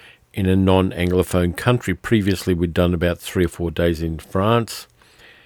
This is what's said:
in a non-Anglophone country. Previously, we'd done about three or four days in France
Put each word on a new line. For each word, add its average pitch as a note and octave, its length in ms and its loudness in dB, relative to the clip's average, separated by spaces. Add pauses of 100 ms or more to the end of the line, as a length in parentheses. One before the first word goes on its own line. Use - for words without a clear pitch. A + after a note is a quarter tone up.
(340)
in F#2+ 140 -2
a F#2+ 80 4
non-Anglophone F2+ 1000 2
country. B2 380 -2
Previously, F#2+ 640 0
we'd E2+ 180 -2
done F2 220 2
about F2 240 0
three - 260 -2
or E2 40 0
four F2 200 -6
days E2+ 320 -2
in D#2+ 160 -6
France A2 720 -2 (580)